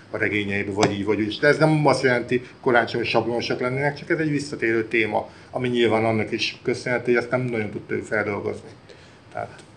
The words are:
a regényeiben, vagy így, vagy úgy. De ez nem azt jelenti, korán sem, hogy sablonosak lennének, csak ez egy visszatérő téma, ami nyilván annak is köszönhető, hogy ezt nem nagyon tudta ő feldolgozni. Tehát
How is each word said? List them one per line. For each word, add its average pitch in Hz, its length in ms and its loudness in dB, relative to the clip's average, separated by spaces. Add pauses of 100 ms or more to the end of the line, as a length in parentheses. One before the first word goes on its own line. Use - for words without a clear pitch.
(120)
a 107 60 -6
regényeiben, 101 560 -2
vagy 101 180 2
így, 101 140 -4
vagy 101 160 0
úgy. 107 200 -4
De 147 60 4
ez 147 100 6
nem 156 300 4
azt 131 160 2
jelenti, 123 380 2 (200)
korán 120 260 4
sem, 120 120 -4
hogy 110 100 -4
sablonosak 117 500 0
lennének, 139 380 -2
csak - 120 -16
ez 170 100 0
egy 160 100 0
visszatérő 117 580 -2
téma, 107 420 0 (220)
ami 127 160 -4
nyilván 117 380 4
annak 110 260 0
is - 320 -4
köszönhető, 123 420 -2
hogy 123 160 4
ezt - 100 -8
nem 127 100 0
nagyon 117 280 -4
tudta 101 240 -8
ő 104 80 -4
feldolgozni. 104 680 -4 (640)
Tehát - 300 -10 (140)